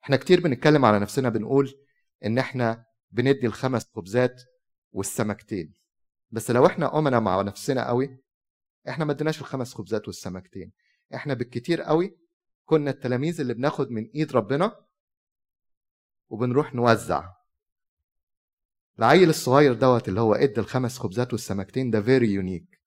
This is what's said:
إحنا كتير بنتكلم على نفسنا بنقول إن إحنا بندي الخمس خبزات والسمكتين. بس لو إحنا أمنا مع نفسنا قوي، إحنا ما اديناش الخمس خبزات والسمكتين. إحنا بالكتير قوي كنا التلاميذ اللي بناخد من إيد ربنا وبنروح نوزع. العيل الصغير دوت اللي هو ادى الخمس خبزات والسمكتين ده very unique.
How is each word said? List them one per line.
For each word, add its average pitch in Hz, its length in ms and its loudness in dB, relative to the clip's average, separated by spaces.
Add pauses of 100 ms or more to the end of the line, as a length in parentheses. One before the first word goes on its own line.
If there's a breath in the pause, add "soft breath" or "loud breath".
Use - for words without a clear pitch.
إحنا 139 120 2
كتير 175 240 4
بنتكلم 151 440 4
على 107 140 8
نفسنا 123 300 -2
بنقول 123 460 0 (500)
إن 113 140 0
إحنا 120 460 -4 (260)
بندي 123 360 2
الخمس 117 400 -4 (100)
خبزات 120 460 -2 (500)
والسمكتين. 98 840 -6 (560)
بس 113 200 -8
لو 123 160 6
إحنا 151 320 0
أمنا 135 220 2
مع 98 220 0
نفسنا 117 460 -4
قوي، 127 300 -2 (720)
إحنا 147 160 -4
ما 147 80 -2
اديناش 151 280 -4
الخمس 127 340 -8
خبزات 107 320 -6
والسمكتين. 92 680 -14 (420)
إحنا 139 200 -6
بالكتير 123 480 -4
قوي 165 360 0 (480)
كنا 147 240 2
التلاميذ 131 500 -4
اللي 123 140 -4
بناخد 131 360 -4
من 113 140 -6 (100)
إيد 151 180 -4
ربنا 131 440 0 (1500)
وبنروح 123 460 -2
نوزع. 113 540 0 (1700)
العيل 151 300 6
الصغير 143 440 4
دوت 120 360 2
اللي 98 120 -2
هو 110 140 4
ادى 135 260 0
الخمس 127 380 -4
خبزات 113 340 -6
والسمكتين 113 580 -6
ده 107 120 0
very 113 400 2
unique. 92 440 -10